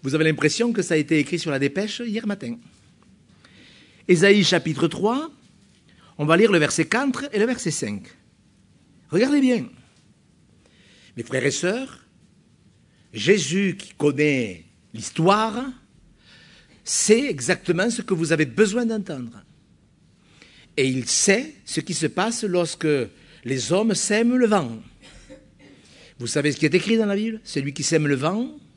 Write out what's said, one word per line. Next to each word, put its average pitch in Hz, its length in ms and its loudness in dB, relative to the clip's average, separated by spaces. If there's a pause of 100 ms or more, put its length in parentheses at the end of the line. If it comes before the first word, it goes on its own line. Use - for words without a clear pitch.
Vous 135 120 -4
avez 156 80 2
l'impression 160 480 2
que 220 100 -2
ça - 120 -2
a 160 40 2
été 151 220 2
écrit 156 180 -2
sur 160 140 -4
la 135 80 -2
dépêche 190 460 -4
hier 220 220 -6
matin. 151 300 -6 (1500)
Ésaïe 190 380 6
chapitre 165 420 0
trois, 240 420 -2 (880)
on 147 80 -4
va 160 120 4
lire 208 160 6
le 175 60 6
verset 151 260 0
quatre 269 480 -2
et 208 60 -2
le 214 60 2
verset 240 260 -4
cinq. 104 320 -6 (1040)
Regardez 269 320 2
bien. 247 260 2 (1500)
Mes 117 60 -10
frères 131 220 -4
et 139 60 2
sœurs, 220 540 -6 (1040)
Jésus 170 640 0
qui - 180 -20
connaît 135 680 0 (300)
l'histoire, 208 720 0 (1200)
sait 233 400 2
exactement 180 640 -2
ce 226 120 -6
que - 120 -4
vous 160 180 -2
avez 160 140 2
besoin 202 400 0
d'entendre. 143 580 -6 (1300)
Et 135 100 2
il 127 180 -2
sait - 500 0 (100)
ce - 160 -4
qui 160 140 -6
se 156 120 -2
passe 220 380 -2
lorsque 175 420 -2 (560)
les 127 300 -2
hommes 208 220 2
sèment 233 400 2
le 254 100 4
vent. 185 260 2 (1500)
Vous 120 80 -8
savez 147 260 0
ce - 40 -6
qui 156 80 0
est 147 100 2
écrit 202 220 2
dans 220 100 2
la 202 80 -2
Bible ? 220 280 -6
Celui 139 300 -6
qui 147 100 -8
sème 156 240 2
le 143 80 2
vent. 208 400 -2 (220)